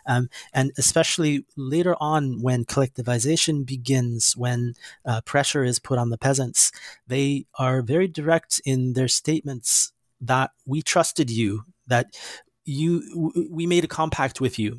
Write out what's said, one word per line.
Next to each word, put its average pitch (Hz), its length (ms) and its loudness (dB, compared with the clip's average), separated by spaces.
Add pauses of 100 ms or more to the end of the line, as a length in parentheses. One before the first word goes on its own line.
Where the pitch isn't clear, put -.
Um, 127 240 0 (240)
and 135 240 2
especially 147 680 2 (120)
later 160 420 0
on, 143 440 0
when 123 200 2
collectivization 131 1000 0
begins, 123 720 0
when, 120 380 -2 (280)
uh, 113 180 -2
pressure 143 420 0
is 123 160 0
put - 180 -2
on 120 140 0
the 117 60 -4
peasants, 135 540 2 (360)
they 139 400 0 (100)
are 131 240 0
very 147 260 2
direct 160 560 0
in 127 300 0
their 127 140 2
statements - 840 -2 (280)
that 127 300 2 (120)
we 151 200 -2
trusted 160 480 2
you, 107 340 0 (220)
that 123 280 0 (480)
you, 156 460 0
w-, 170 400 -2
we 170 160 -4
made 175 180 4
a 160 40 -2
compact 151 520 -2
with 131 200 -2
you, 110 200 -2